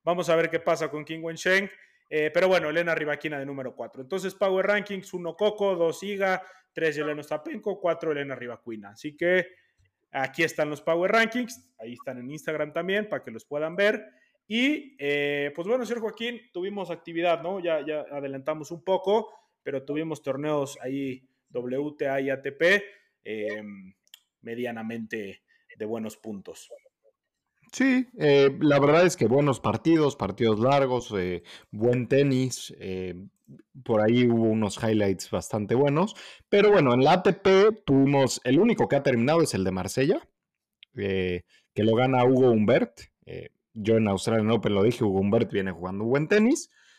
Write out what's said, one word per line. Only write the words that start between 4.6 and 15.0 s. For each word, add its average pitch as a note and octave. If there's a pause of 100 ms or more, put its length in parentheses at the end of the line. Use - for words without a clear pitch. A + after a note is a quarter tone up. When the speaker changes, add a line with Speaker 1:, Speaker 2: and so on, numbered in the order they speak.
Speaker 1:
Rankings, G3
uno E3+
Coco, G#3
dos E3+
Iga, F#3+ (320)
tres D#3+
Yelena D3+
Ostapenko, F#3+
cuatro E3
Elena C#3+
Rivaquina. A2+
Así D3
que F3 (640)
aquí C3+
están D3+
los C#3+
Power E3+
Rankings, A3+ (100)
ahí A#2+
están B2+
en B2
Instagram D3+
también F#3+
para C#3+
que B2
los A2
puedan D#3
ver. G#3 (440)
Y, C4+
eh, C#3+